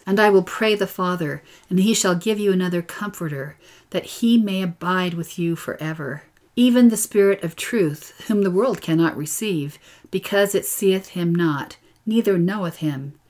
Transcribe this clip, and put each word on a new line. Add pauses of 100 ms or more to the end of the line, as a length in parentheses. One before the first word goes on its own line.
"And
I
will
pray
the
Father, (260)
and
he
shall
give
you
another
comforter, (340)
that
he
may
abide
with
you
forever. (320)
Even
the
Spirit
of
truth, (140)
whom
the
world
cannot
receive, (320)
because
it
seeth
him
not, (280)
neither
knoweth
him. (180)